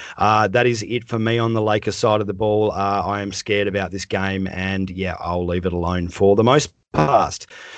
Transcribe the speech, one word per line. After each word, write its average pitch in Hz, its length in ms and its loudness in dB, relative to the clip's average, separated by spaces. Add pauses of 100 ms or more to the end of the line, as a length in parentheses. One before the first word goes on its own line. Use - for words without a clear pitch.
(180)
Uh, 107 320 4
that 120 180 2
is 117 160 0
it 117 240 -6
for 117 120 -4
me 113 180 0
on 117 160 0
the 110 80 0
Lakers 107 340 0
side 107 240 2
of 104 80 -2
the 101 60 -4
ball. 107 380 0
Uh, 98 340 -2
I 101 160 -2
am 101 100 -6
scared 101 380 -2
about 95 220 -4
this 95 120 -8
game, 95 440 -2
and, 95 420 -4
yeah, 92 320 -6
I'll 87 240 -2
leave 87 200 -2
it 90 60 0
alone 87 380 -2
for 101 260 4
the 110 80 4
most 139 300 4 (180)
part. - 560 2 (300)